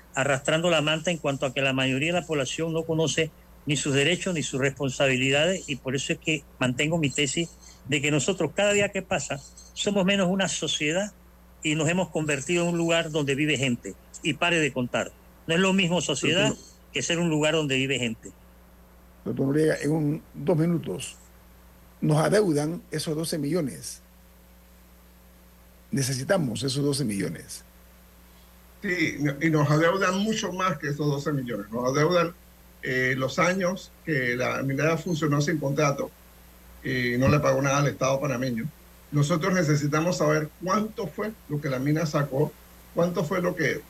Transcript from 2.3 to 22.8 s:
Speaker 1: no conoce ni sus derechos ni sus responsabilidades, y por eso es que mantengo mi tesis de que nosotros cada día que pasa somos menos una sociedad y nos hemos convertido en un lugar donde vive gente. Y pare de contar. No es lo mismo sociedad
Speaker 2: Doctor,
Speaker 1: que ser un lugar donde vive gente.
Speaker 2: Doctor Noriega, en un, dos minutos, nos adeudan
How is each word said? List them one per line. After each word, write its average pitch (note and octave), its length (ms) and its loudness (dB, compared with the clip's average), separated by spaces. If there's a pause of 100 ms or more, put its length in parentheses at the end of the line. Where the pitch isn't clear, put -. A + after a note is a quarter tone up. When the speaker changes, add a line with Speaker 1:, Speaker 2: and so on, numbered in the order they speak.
Speaker 1:
no D#3+ 120 -2
conoce D#3+ 460 0 (360)
ni D3 100 2
sus C#3 180 0
derechos F3 400 2
ni D3+ 80 -2
sus C3 180 -4
responsabilidades, C#3 1080 0
y D3 80 -4
por C3 200 -6
eso C3+ 160 -2
es D#3 60 -4
que D#3 260 -4 (140)
mantengo D3 400 0
mi D3 120 0
tesis D3 400 -2 (380)
de C#3+ 120 0
que D3 100 0
nosotros D#3+ 440 0
cada G#3 180 2
día G3+ 180 2
que F#3+ 120 -6
pasa C#3+ 380 -4 (340)
somos G3+ 300 2
menos G3 240 4
una F#3+ 200 2
sociedad E3 640 -2 (500)
y D#3 120 0
nos D#3 140 2
hemos F3 220 2
convertido D#3 540 0
en F3 60 0
un F3 80 0
lugar E3 320 2
donde D3 240 0
vive D3+ 220 2
gente. A#2+ 380 -2 (280)
Y E3+ 120 0
pare F3 240 0
de D#3 140 2
contar. B2 400 -2 (340)
No D#3+ 80 0
es E3+ 60 2
lo F#3+ 120 4
mismo F3+ 300 2
sociedad D#3+ 460 0
Speaker 2:
Doctor, - 160 -4 (280)
Speaker 1:
que C#3+ 100 -4
ser E3 160 0
un E3+ 120 2
lugar D#3 240 2
donde D3 220 2
vive C3+ 220 0
gente. A#2 320 -4 (960)
Speaker 2:
Doctor B2+ 220 -2
Noriega, D3+ 340 2
en D3 120 -2
un, D#3 300 0 (120)
dos D3+ 240 0
minutos, D3+ 580 -2 (880)
nos D3+ 160 4
adeudan D#3+ 720 2